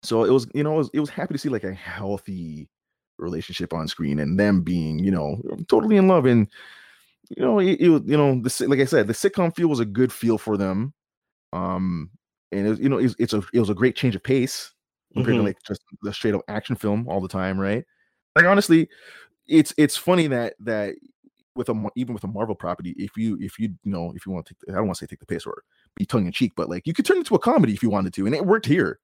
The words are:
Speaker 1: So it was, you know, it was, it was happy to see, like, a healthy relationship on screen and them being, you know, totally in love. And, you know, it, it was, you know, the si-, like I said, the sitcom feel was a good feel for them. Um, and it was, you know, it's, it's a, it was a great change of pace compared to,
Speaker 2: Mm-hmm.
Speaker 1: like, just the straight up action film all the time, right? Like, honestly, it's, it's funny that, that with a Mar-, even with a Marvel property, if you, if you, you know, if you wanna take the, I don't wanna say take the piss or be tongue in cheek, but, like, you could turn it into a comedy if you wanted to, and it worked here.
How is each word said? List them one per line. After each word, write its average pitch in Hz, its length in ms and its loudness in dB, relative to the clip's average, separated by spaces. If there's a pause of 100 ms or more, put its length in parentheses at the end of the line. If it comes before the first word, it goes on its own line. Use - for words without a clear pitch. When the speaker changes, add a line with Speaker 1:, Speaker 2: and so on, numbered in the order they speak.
Speaker 1:
So 113 220 0
it 101 60 2
was, 127 220 2
you 143 120 -2
know, 151 100 -2
it 160 40 2
was, 135 160 -2
it 151 60 0
was 147 100 -4
happy 151 240 -8
to 135 40 -6
see, 156 100 -6
like, 117 140 -4
a 95 120 -6
healthy 95 920 -10 (500)
relationship 85 540 -8
on 80 140 -4
screen 73 320 -4
and 76 220 0
them 101 220 4
being, 80 360 -2
you 95 140 0
know, 78 280 -4 (280)
totally 214 280 4
in 190 120 6
love. 160 180 4
And, 117 220 6 (880)
you - 80 -2
know, 220 160 4
it, 190 200 2
it 175 80 6
was, 151 160 6
you 135 120 2
know, 139 240 4
the 120 100 -2
si-, - 160 -4
like 135 140 4
I 139 40 6
said, 131 220 2
the 113 60 -2
sitcom 180 420 0
feel 170 140 0
was 135 120 0
a 117 40 2
good 120 280 0
feel 117 260 0
for 107 180 -2
them. 98 360 -2 (600)
Um, 92 580 -4 (400)
and 101 160 -2
it 107 40 2
was, 110 100 -2
you 139 80 0
know, 131 100 0
it's, 117 200 0
it's 117 140 -2
a, 107 100 0 (100)
it 120 80 4
was 104 100 0
a 104 40 0
great 117 220 2
change 113 200 -2
of - 80 -8
pace 131 480 -2 (400)
compared 127 220 0
to, 120 40 2
Speaker 2:
Mm-hmm. 104 80 2
Speaker 1:
like, 98 160 -6
just - 200 -10 (200)
the 101 100 -6
straight 107 220 -2
up 98 140 -2
action 107 260 -6
film 110 320 -2
all 98 140 -4
the 92 80 -6
time, 95 320 -2
right? 104 240 -2 (500)
Like, 170 120 6
honestly, 175 420 4 (580)
it's, 151 300 4
it's 151 200 4
funny 175 300 2
that, 120 340 -4
that 107 360 -4 (600)
with 123 120 -4
a 117 60 0
Mar-, 104 200 -6
even 120 200 -4
with 101 100 -10
a 95 40 -6
Marvel 110 280 -4
property, 90 420 -8
if 101 180 -8
you, 110 240 -2
if - 200 -10
you, 113 80 -2 (160)
you 101 80 -4
know, 87 240 -6
if - 100 -16
you 95 60 -8
wanna 87 120 -8
take - 140 -20
the, - 140 -16
I 92 40 -4
don't 107 120 0
wanna 87 80 -6
say 80 100 -12
take - 140 -18
the - 60 -20
piss - 200 -8
or - 160 -14 (320)
be - 100 -4
tongue 107 220 0
in 87 60 -6
cheek, 120 240 -2
but, 80 120 -6
like, 87 160 -8
you 160 80 -4
could - 140 -2
turn 370 120 4
it - 20 0
into 240 160 0
a - 20 4
comedy 214 340 4
if 101 100 -4
you 117 80 2
wanted 95 240 0
to, 98 120 -2
and 123 80 0
it 156 100 -2
worked 214 220 2
here. 104 380 2